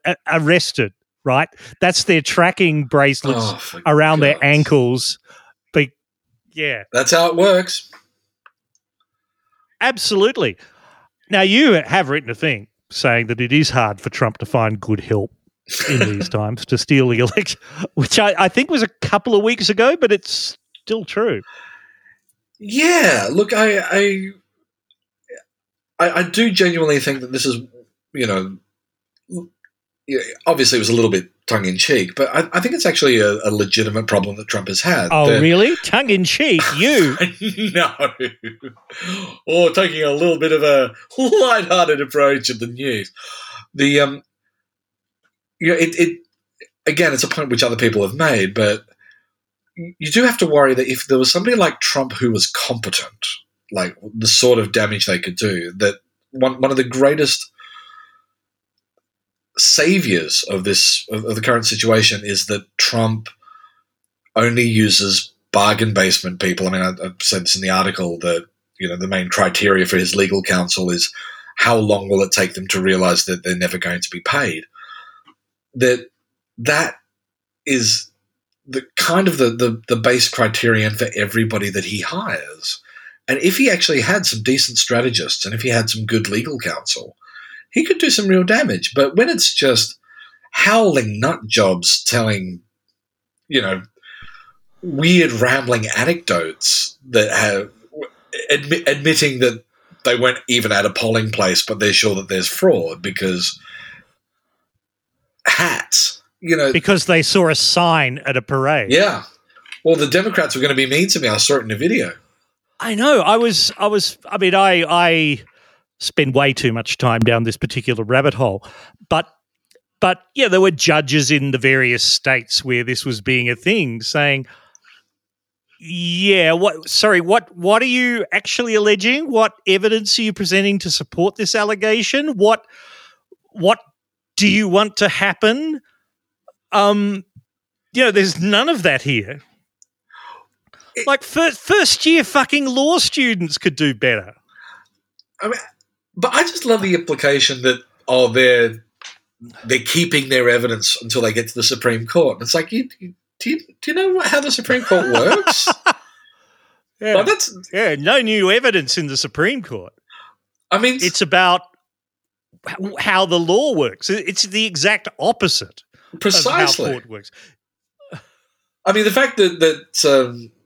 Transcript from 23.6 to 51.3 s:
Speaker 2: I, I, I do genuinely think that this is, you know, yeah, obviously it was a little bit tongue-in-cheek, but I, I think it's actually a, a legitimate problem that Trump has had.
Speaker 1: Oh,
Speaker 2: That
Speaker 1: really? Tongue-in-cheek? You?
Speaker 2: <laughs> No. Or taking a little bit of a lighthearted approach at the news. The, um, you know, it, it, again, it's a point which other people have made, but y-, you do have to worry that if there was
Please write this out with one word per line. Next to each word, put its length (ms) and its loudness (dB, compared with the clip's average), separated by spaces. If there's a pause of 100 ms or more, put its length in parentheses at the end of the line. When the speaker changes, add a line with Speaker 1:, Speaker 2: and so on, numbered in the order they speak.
Speaker 2:
I, 460 0 (1700)
I, 200 2
I 40 0
do 280 0
genuinely 480 0
think 220 -4
that 100 -12
this 140 -4
is, 120 -2 (560)
you 140 -2
know, 300 -4 (1500)
yeah, 120 -2 (280)
obviously 320 2
it 20 0
was 80 -2
a 60 2
little 160 4
bit 180 -2 (160)
tongue-in-cheek, 680 -2
but 200 0
I, 180 -2
I 60 -2
think 140 -2
it's 120 -2
actually 340 2
a, 140 2 (140)
a 40 0
legitimate 560 -2
problem 300 0
that 100 -14
Trump 200 -6
has 140 -4
had. 300 0
Speaker 1:
Oh, 180 4
Speaker 2:
That 120 4
Speaker 1:
really? 340 4 (100)
Tongue-in-cheek? 760 0 (160)
You? 440 2
Speaker 2:
<laughs> 520 -4
No. 220 0 (1500)
Or 220 4
taking 340 0
a 80 0
little 280 2
bit 120 0
of 120 4
a 300 4 (240)
lighthearted 840 2
approach 480 0
at 100 -6
the 80 -8
news. 440 -6 (640)
The, 260 2
um, 220 -2 (1400)
you 140 0
know, 60 2
it, 200 0
it, 200 -4 (680)
again, 280 0
it's 100 -2
a 40 -4
point 220 -6
which 140 0
other 120 0
people 260 0
have 140 -2
made, 380 0
but 300 0 (960)
y-, 220 -14
you 120 -8
do 120 4
have 160 2
to 80 2
worry 260 4
that 140 0
if 200 -6
there 100 2
was 140 2